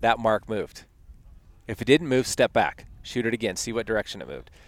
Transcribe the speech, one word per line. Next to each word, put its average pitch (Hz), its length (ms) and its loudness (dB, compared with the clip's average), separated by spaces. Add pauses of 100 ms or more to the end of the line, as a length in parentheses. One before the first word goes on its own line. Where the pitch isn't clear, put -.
that 113 180 4
mark 110 280 2
moved. - 380 -6 (840)
If - 140 -8
it 117 40 -6
didn't 151 220 4
move, 127 200 2
step - 260 2
back. 87 320 0 (240)
Shoot 117 160 -2
it 113 80 0
again. 107 220 -2
See - 180 -6
what 113 120 -2
direction 107 360 -4
it 62 60 -12
moved. 67 240 -14 (160)